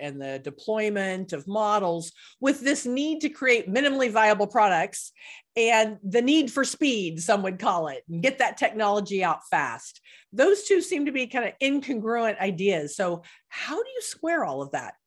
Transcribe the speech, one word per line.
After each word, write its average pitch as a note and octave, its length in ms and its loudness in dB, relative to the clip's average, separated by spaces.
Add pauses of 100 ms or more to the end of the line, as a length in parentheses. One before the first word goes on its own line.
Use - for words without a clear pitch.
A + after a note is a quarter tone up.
and C#3 200 -10
the C3+ 200 -8
deployment F#3+ 920 -4
of C#3+ 160 -8
models G3+ 640 0 (280)
with C#4 200 2
this C4+ 260 -2
need D4+ 340 -2
to D4+ 80 -2
create A#3+ 440 0
minimally C4+ 380 2
viable G#3 360 4
products G3+ 680 2 (440)
and A3 460 4
the G3+ 200 2
need C#4 280 4
for C4+ 140 0
speed, G#3 560 -2
some G3 220 2
would F#3+ 160 -4
call F3 300 0
it, C3+ 200 -10
and E3+ 140 -6
get C4 160 2
that - 180 0
technology G3+ 680 0
out D#3+ 240 0
fast? C3 520 -4 (320)
Those F4+ 320 4
two F#4+ 160 4
seem D4 260 -2
to D4 60 -2
be B3+ 160 -2
kind B3 180 -2
of - 160 -6
incongruent A#3 800 0
ideas. F#3 560 0
So F3 260 -2 (260)
how D#4+ 340 -6
do C5 60 -12
you B4+ 140 -8
square D#4+ 420 -4
all C#3 180 -4
of C#3 100 -10
that? B2 220 -8 (120)